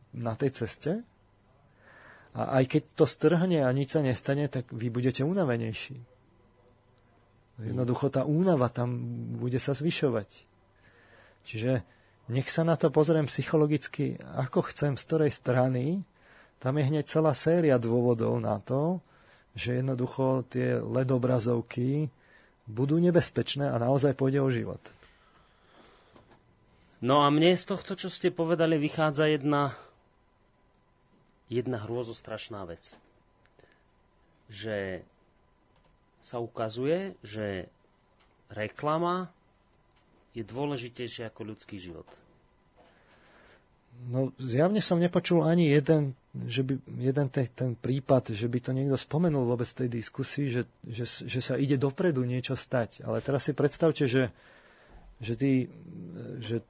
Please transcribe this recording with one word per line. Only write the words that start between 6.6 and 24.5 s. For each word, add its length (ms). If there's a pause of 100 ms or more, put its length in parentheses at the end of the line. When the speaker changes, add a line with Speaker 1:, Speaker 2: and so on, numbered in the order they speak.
Speaker 1:
Jednoducho 480
tá 160
únava 480
tam 240 (400)
bude 240
sa 160
zvyšovať. 720 (960)
Čiže 400 (480)
nech 160
sa 160
na 160
to 80
pozriem 400
psychologicky, 880 (240)
ako 320
chcem, 240
z 80
ktorej 240
strany, 720 (560)
tam 240
je 80
hneď 160
celá 320
séria 400
dôvodov 640
na 240
to, 400 (480)
že 320
jednoducho 640
tie 320
led 320
obrazovky 960 (560)
budú 320
nebezpečné 720
a 80
naozaj 400
pôjde 240
o 80
život. 320 (2250)